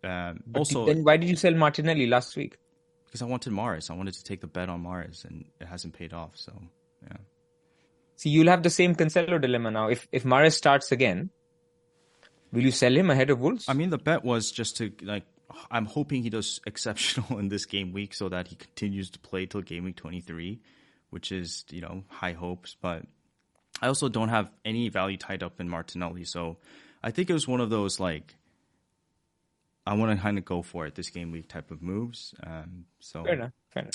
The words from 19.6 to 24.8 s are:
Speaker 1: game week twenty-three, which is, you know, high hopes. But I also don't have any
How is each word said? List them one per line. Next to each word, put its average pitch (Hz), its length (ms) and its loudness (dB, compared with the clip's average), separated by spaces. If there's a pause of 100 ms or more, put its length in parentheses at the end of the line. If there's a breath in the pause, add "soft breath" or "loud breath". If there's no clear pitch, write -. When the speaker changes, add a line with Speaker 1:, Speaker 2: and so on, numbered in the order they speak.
Speaker 1:
game 87 220 -10
week 92 120 -8
twenty-three, 87 640 -12 (500 soft breath)
which 87 220 -10
is, 87 380 -8
you 85 100 -12
know, 87 280 -12
high 90 240 -6
hopes. 87 480 -10
But 85 240 -6 (760)
I 120 80 -2
also 139 200 0
don't 110 200 0
have 110 220 0 (140)
any 113 240 -2